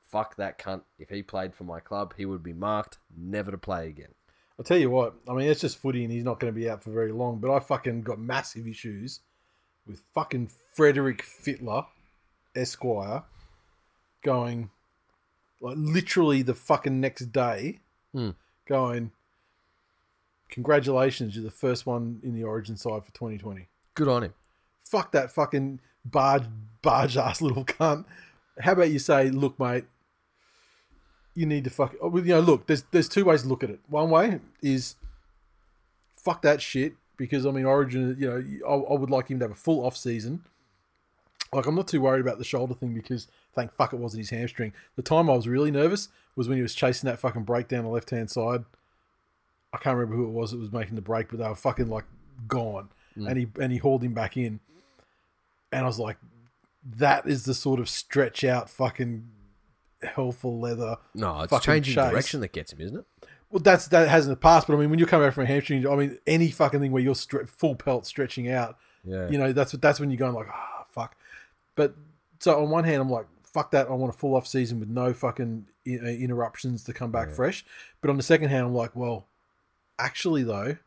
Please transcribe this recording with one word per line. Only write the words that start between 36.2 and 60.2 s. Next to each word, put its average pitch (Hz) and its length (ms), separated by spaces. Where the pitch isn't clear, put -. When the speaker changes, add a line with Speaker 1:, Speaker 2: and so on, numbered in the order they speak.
Speaker 2:
that 147 180
shit, 135 320
because, 131 280
I 139 60
mean, 135 140
Origin, 131 540
you 135 100
know, 131 380
I, 139 260
I 147 40
would 131 120
like 127 200
him 131 100
to 123 60
have 107 60
a 104 40
full 147 300
off 127 120
season. 120 460
Like, 131 120
I'm 151 100
not 185 120
too 147 140
worried 131 200
about 123 160
the 117 60
shoulder 127 300
thing 123 200
because 113 340
thank 120 200
fuck - 200
it 127 60
wasn't 110 220
his 104 80
hamstring. 117 440
The 127 60
time 160 280
I 135 60
was 117 120
really 139 240
nervous 160 380
was 123 140
when 131 80
he 127 40
was 117 140
chasing 127 340
that 117 100
fucking 113 240
break 120 240
down 120 180
the 113 40
left-hand 113 400
side. 120 360
I - 60
can't 131 200
remember 113 200
who 120 100
it 110 40
was 113 200
that 120 80
was 110 120
making 110 240
the 110 60
break, 110 280
but 113 100
they 113 80
were 107 80
fucking, - 340
like, 113 160
gone. 110 420
Speaker 1:
Mm. 107 120
Speaker 2:
And 131 80
he, 123 100
and 131 100
he 123 60
hauled 131 260
him 123 100
back 110 220
in. 113 240
And 131 120
I 127 40
was 113 120
like, 107 180
"That 139 420
is 131 180
the 131 80
sort 131 260
of 120 100
stretch - 540
out 127 260
fucking 120 580
hell 127 300